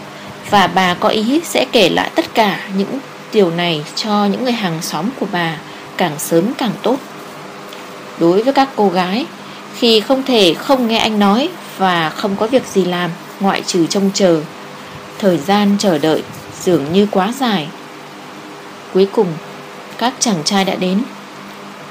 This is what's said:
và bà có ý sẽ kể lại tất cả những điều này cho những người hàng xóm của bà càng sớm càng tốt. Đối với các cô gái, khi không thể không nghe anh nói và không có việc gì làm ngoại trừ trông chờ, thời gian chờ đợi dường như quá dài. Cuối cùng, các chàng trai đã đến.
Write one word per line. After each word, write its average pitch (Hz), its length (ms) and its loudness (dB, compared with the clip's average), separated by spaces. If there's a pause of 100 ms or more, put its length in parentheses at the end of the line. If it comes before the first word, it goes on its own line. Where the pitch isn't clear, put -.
(500)
và 196 180 6
bà 180 260 4
có 214 160 2
ý 233 340 2
sẽ - 280 0
kể 202 180 6
lại 180 260 2
tất 330 180 2
cả 196 260 2 (180)
những 208 220 -2 (340)
điều 190 180 6
này 170 320 0 (120)
cho 208 300 0
những 202 180 0
người 247 100 2
hàng 175 280 -2
xóm 160 240 -4 (140)
của 214 120 -2
bà 165 260 -2 (400)
càng 156 220 0
sớm 180 380 2
càng 214 160 -2 (100)
tốt. 247 140 2 (1200)
Đối 175 240 4
với 269 100 2
các 269 220 4
cô 202 140 4
gái, 185 360 0 (500)
khi 226 240 4
không 262 240 2
thể 208 300 4
không 254 340 2
nghe 220 100 2
anh 214 220 2
nói 214 300 4 (280)
và 175 320 2
không 196 260 -2
có 208 120 0
việc 247 160 2 (100)
gì 190 120 4
làm 175 260 0 (280)
ngoại 196 280 0
trừ 170 180 2
trông 196 280 0
chờ, 170 280 4 (800)
thời 180 180 4
gian 202 420 2
chờ 180 180 2
đợi 156 260 2 (400)
dường 156 300 2
như 202 180 6
quá 202 280 2
dài. 196 280 0 (1300)
Cuối 190 180 4
cùng, 208 160 2 (720)
các 247 220 0
chàng 180 260 0
trai 196 200 2
đã 185 100 0
đến. 185 280 2 (880)